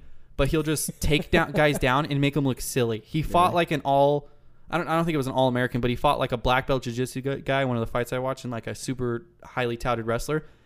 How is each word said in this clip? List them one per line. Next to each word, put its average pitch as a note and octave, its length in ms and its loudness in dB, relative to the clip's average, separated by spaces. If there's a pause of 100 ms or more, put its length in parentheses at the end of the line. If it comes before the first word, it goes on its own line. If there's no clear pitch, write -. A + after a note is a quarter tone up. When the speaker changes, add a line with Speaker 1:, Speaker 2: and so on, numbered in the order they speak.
(360)
Speaker 1:
but C3+ 140 2
he'll D#3 140 2
just - 360 -2
take D#3 320 2
down, E3 200 4
Speaker 2:
<laughs> - 20 -10
Speaker 1:
guys D3 260 4
down C3+ 280 2
and C#3 120 0
make C#3+ 160 2
'em C#3+ 100 0
look B2+ 160 -2
silly. A2+ 440 -2
He D#3 160 -4
fought, F3 300 2
Speaker 2:
Really? E3+ 40 -2
Speaker 1:
like, E3+ 160 0
an C#3+ 140 -2
all, C#3 420 4 (420)
I - 80 -2
don't, C3+ 100 -2
I D#3+ 80 0
don't E3 100 2
think E3+ 80 0
it D3+ 40 0
was C3 100 0
an C3 60 -6
all-American, B2+ 480 2
but B2 80 2
he A#2+ 60 0
fought, C#3 240 2
like, C3 140 -2
a A#2+ 40 -2
black B2+ 300 0
belt C3 160 0
jiu-jitsu B2 380 -6
gu-, C3+ 200 -4
guy, C3+ 240 0
one B2 120 0
of A2+ 40 0
the A2+ 100 -2
fights A#2+ 200 -2
I B2+ 80 -2
watched, C3 240 -4
and, B2+ 80 -8
like, A2+ 160 -8
a A#2 80 -8
super A#2+ 500 -4 (180)
highly A#2+ 340 -2
touted A#2 300 -2
wrestler, D3 380 0 (200)